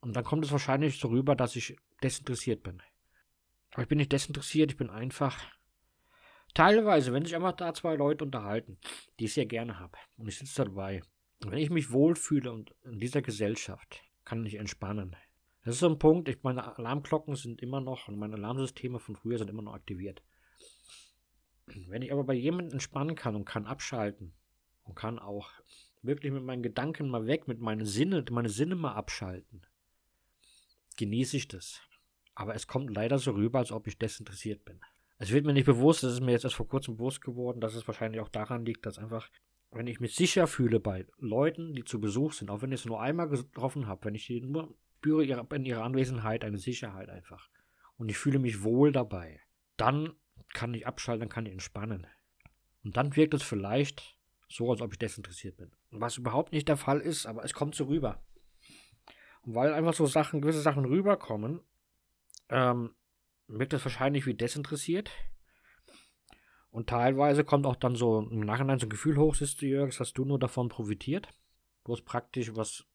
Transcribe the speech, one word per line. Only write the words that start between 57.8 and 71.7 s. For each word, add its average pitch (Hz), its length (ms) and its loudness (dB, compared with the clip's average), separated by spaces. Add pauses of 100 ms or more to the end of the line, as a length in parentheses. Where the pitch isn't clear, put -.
rüber. 135 380 0 (1200)
Und 113 120 -8
weil 135 180 4
einfach 160 220 2
so 160 120 4
Sachen, 147 340 2
gewisse 151 200 2
Sachen 143 240 4
rüberkommen, 147 760 2 (880)
ähm, 123 460 2 (540)
wirkt 117 240 -2
es 143 120 -2
wahrscheinlich 135 420 0
wie 123 80 0
desinteressiert. 147 760 -2 (1600)
Und 117 180 -6
teilweise 135 560 6
kommt 143 220 4
auch 123 100 2
dann 123 200 2
so 113 240 4 (100)
im 113 100 0
Nachhinein 127 380 2
so 123 80 -2
ein 107 40 -6
Gefühl 143 260 0
hoch, 151 180 6
"Siehst - 280 0
du, 143 40 -2
Jörg, 139 240 2
das - 100 -8
hast - 180 -4
du 131 60 2
nur 139 140 2
davon 123 300 0
profitiert." 113 600 -2 (560)